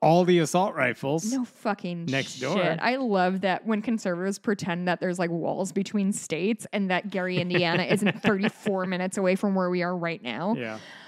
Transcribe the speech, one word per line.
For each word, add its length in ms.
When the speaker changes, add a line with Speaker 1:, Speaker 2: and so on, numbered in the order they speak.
Speaker 1:
all 240
the 140
assault 360
rifles 580
Speaker 2:
No 120
fucking 640
Speaker 1:
next 280
Speaker 2:
shit. 80
Speaker 1:
door. 360
Speaker 2:
I 180
love 440
that 260
when 160
conservatives 560
pretend 480
that 140
there's, 180
like, 120
walls 420
between 400
states 600
and 180
that 200
Gary, 280
Indiana 440
Speaker 1:
<laughs> 80
Speaker 2:
isn't 320
thirty-four 640
minutes 320
away 160
from 220
where 120
we 140
are 140
right 260
now. 320
Speaker 1:
Yeah. 240